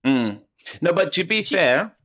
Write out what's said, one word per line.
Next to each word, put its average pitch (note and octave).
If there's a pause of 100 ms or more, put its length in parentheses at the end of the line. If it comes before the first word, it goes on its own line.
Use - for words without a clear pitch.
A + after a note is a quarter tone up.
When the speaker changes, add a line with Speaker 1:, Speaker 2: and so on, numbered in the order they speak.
Speaker 1:
Mm. A#2 (400)
No, E3+
but F#3
to F3+
be G#3+
Speaker 2:
She G3
Speaker 1:
fair E3 (100)